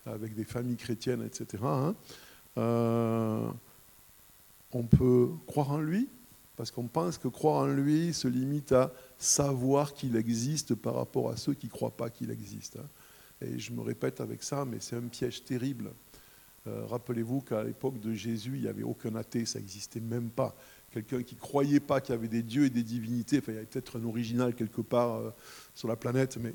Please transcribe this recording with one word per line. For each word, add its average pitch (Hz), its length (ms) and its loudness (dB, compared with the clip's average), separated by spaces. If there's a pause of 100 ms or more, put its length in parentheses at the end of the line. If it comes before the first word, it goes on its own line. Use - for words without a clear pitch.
avec 110 280 -8
des 107 100 -4
familles 123 320 -2
chrétiennes, 120 460 -2
et 113 140 -8
cetera, 131 520 0
hein. 214 60 0 (640)
Euh, 113 880 2 (1300)
on 123 100 0
peut 123 460 8 (180)
croire 139 260 0
en 151 80 0
lui, 185 280 0 (480)
parce - 140 -8
qu'on 120 160 -4
pense 165 320 -2
que - 100 -2
croire 147 360 2
en - 20 2
lui 147 480 2
se - 120 -2
limite 135 460 0
à 127 180 8 (280)
savoir 139 760 2
qu'il 123 240 0
existe 117 580 0
par 117 200 -2
rapport 123 340 0
à 120 80 -4
ceux - 160 0
qui 135 140 -6
ne 113 40 -10
croient - 240 -4
pas 120 140 -4
qu'il 117 220 -8
existe, 107 480 -10
hein. 127 80 -12 (580)
Et 120 140 -4
je 110 120 -8
me 120 120 -4
répète 117 400 -4
avec 117 200 -8
ça, 143 220 -4
mais 117 160 -6
c'est - 160 -6
un 120 60 -4
piège 120 420 -6
terrible. 123 460 -4 (760)
Euh, 107 200 -6
rappelez-vous 120 560 -2
qu'à 113 200 -2
l'époque 117 380 -4
de 110 140 -4
Jésus, 110 400 -4
il 135 80 -4
n'y 113 60 0
avait 104 160 -6
aucun 117 300 -4
athée, 117 300 -4
ça 110 140 -6
n'existait 104 420 -10
même 117 300 -2
pas. 120 260 -2 (340)
Quelqu'un 123 320 -4
qui - 120 -16
ne - 60 -18
croyait 143 400 4
pas 139 200 2
qu'il 131 140 -2
y 113 40 0
avait 113 100 -4
des 117 140 2
dieux 117 220 4
et 135 60 6
des 120 120 4
divinités, 117 580 0
enfin, 117 120 -4
il 110 40 -6
y - 20 -6
avait 110 80 -8
peut-être - 340 -6
un 113 40 -2
original 120 500 2
quelque 117 260 -2
part, 120 360 2
euh, 110 140 -4 (440)
sur - 120 -8
la 113 100 0
planète, 131 440 0
mais 117 140 -6